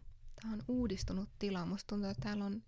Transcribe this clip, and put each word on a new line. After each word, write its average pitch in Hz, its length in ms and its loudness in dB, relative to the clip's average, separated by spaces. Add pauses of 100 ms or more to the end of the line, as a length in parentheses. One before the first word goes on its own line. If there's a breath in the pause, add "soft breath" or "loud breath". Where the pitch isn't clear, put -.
(420)
Tää 220 80 -2
on 214 180 -2
uudistunut 202 600 2 (100)
tila. 185 280 2
Musta 190 200 -2
tuntuu, 202 240 2
että 202 120 -2
täällä 208 220 0
on 202 240 -2